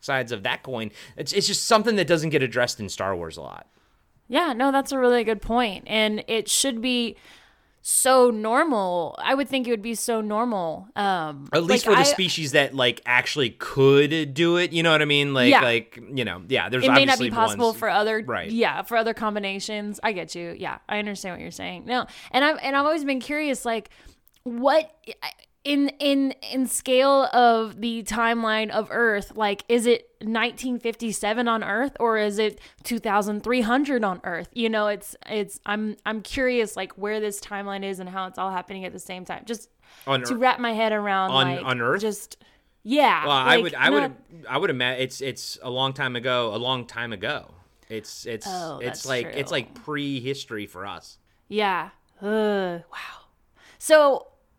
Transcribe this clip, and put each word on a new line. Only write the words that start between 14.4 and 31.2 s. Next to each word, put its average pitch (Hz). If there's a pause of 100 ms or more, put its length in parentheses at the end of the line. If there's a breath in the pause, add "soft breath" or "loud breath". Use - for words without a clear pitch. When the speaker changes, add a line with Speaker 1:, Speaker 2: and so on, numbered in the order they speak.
Speaker 1:
it. 175
You 165
know 165
what 151
I 151
mean? 143
Like, 131
Speaker 2:
Yeah. 254
Speaker 1:
like, 117 (140)
you 131
know, 92
yeah, 104
there's 123
Speaker 2:
It 262
may 277
not 269
Speaker 1:
obviously 247
Speaker 2:
be 220
possible 226
Speaker 1:
ones 226
Speaker 2:
for 226
other, 214
Speaker 1:
Right. 104
Speaker 2:
yeah, 190
for 233
other 226
combinations. 208
I 226
get 170
you. 170
Yeah, 170 (100)
I 208
understand 202
what 175
you're 165
saying. 180
No, 233 (240 loud breath)
and 269
I've, 302
and 277
I've 277
always 311
been 269
curious, 294
like, 226 (540 soft breath)
what 269 (720)
in, 285 (100)
in, 277 (180)
in 262
scale 269
of 226
the 226
timeline 220
of 214
Earth, 214
like, 208
is 233
it 240 (160)
nineteen 233
fifty-seven 226